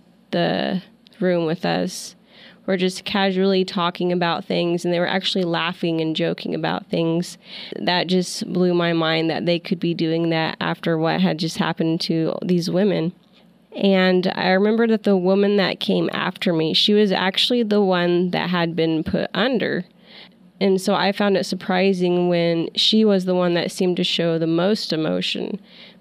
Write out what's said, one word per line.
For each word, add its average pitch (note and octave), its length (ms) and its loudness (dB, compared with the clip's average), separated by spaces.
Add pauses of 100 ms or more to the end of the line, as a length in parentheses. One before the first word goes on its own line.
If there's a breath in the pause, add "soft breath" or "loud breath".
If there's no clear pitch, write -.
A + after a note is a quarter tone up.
(320)
the E3+ 500 0 (380)
room F3 260 0
with D#3+ 200 -4
us F3+ 500 -4 (500 loud breath)
were F#3+ 120 -2
just F#3 280 -2
casually F#3+ 580 2
talking F3+ 480 -2
about F3 340 0
things, F3 380 -2
and F3 100 0
they E3+ 60 0
were F3 80 0
actually F#3+ 360 -2
laughing E3+ 580 -2
and D#3+ 140 -2
joking E3 400 -4
about D#3+ 320 -4
things. E3+ 500 -2 (380 loud breath)
That F3 320 -2
just F3+ 440 -2
blew F3+ 220 0
my E3+ 200 2
mind D#3+ 360 0
that - 160 -2
they E3+ 140 0
could E3+ 200 -4
be E3+ 140 -2
doing E3 360 0
that D#3+ 300 -2
after E3 380 -2
what D#3+ 240 0
had E3 160 2
just E3 200 -6
happened E3 440 -2
to D#3+ 400 -2
these F3 280 0
women. F3 440 0 (600 soft breath)
And F#3 600 2
I - 160 0
remember A3 360 2
that A3 160 0
the G3+ 140 4
woman G3+ 400 4
that F#3 240 0
came F3+ 320 0
after - 400 -2
me, D#3+ 200 0
she G#3 200 2
was G#3 180 4
actually F#3+ 500 0
the G#3 200 2
one F3 500 2
that E3 180 -2
had E3+ 260 0
been D#3+ 280 0
put - 300 -2
under. F#3 520 -2 (760 loud breath)
And F#3+ 180 2
so F#3+ 160 0
I F3+ 160 2
found G3+ 240 0
it F#3 100 0
surprising F3+ 840 0
when E3+ 460 0
she - 280 2
was G3 220 4
the F#3 100 0
one F3+ 200 2
that E3+ 160 -2
seemed F3+ 260 0
to F3+ 80 0
show E3 340 0
the E3 80 -2
most F3 460 0
emotion, F3+ 640 -2 (420 loud breath)